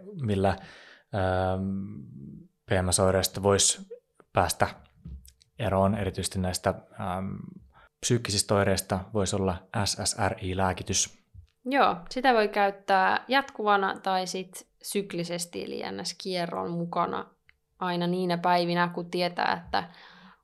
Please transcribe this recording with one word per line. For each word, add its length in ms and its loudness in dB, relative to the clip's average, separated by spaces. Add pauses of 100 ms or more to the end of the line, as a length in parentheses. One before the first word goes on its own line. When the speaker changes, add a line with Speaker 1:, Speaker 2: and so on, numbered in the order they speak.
(220)
Speaker 1:
millä, 260 2
ähm, 1120 -2 (1040)
P 40 -4 (120)
M 80 0
S-oireista 520 2
voisi 440 4 (500)
päästä 320 2 (920)
eroon 360 2
erityisesti 440 -4
näistä, 360 0 (260)
ähm, 340 -6 (680)
psyykkisistä 540 0
oireista, 460 2 (140)
voisi 220 0
olla 200 2 (280)
S 200 -2
S 120 -2 (120)
R 140 -2
I-lääkitys. 760 -2 (460)
Speaker 2:
Joo, 320 4 (140)
sitä 240 2
voi 140 4
käyttää 800 2
jatkuvana 760 2
tai 240 0
sit 420 -10 (140)
syklisesti, 840 -4
eli 180 -8 (100)
N 140 -8
S 80 -6
kierron 560 -4
mukana 560 -2 (520)
aina 280 -2
niinä 320 0
päivinä, 560 4
kun 160 -8
tietää, 540 0
että 200 -2 (580)